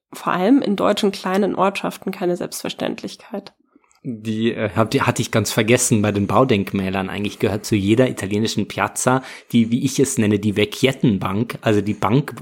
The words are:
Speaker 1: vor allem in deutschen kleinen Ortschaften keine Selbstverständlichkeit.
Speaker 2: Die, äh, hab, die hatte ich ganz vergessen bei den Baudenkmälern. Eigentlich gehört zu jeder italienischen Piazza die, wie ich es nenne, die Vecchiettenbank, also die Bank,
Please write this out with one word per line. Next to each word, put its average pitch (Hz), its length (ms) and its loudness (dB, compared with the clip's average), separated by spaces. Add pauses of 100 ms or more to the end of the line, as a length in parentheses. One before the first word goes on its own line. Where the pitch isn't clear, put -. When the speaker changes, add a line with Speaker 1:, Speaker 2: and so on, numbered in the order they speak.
(120)
Speaker 1:
vor - 200 -6
allem 208 300 4
in 202 140 0
deutschen 202 340 2
kleinen 190 440 -2
Ortschaften 196 580 -4
keine 175 240 -2
Selbstverständlichkeit. - 1200 -10 (500)
Speaker 2:
Die, 113 480 -2
äh, 107 220 -2
hab, 113 160 2
die 135 120 2
hatte 123 200 0
ich - 80 -4
ganz 110 220 0
vergessen 110 500 2
bei 104 80 2
den 101 160 2
Baudenkmälern. 98 840 0
Eigentlich 101 300 -6
gehört 104 260 -2
zu 113 120 0
jeder 110 340 4
italienischen 104 560 -2
Piazza - 560 0 (300)
die, 113 180 4
wie 131 140 0
ich 131 160 0
es - 180 2
nenne, 104 220 2
die 104 160 0
Vecchiettenbank, 104 1040 0
also 104 200 2
die 101 140 -2
Bank, 123 480 0